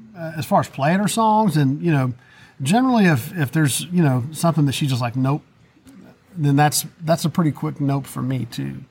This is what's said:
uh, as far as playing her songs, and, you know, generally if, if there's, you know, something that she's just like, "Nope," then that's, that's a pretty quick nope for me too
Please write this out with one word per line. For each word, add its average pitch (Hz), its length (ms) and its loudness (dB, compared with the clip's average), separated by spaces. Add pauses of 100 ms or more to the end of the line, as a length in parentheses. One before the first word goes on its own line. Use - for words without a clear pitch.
(180)
uh, 160 180 -12
as 151 100 -6
far 196 140 2
as - 80 -2
playing 156 300 0
her 208 100 0
songs, 214 480 2
and, 143 260 2
you 170 100 2
know, 131 200 2 (500)
generally 226 440 4
if, 147 320 0
if 139 140 -2
there's, 151 340 0
you 175 160 0
know, 127 300 2
something 160 340 0
that 131 60 0
she's 139 180 -2
just 123 120 -2
like, 117 120 -2
"Nope," 131 280 0 (920)
then 143 200 2
that's, 147 300 2 (160)
that's 160 220 0
a 156 60 0
pretty 156 220 0
quick 151 280 -6
nope 139 260 -2
for - 160 -10
me 127 240 -4
too 135 320 -10 (120)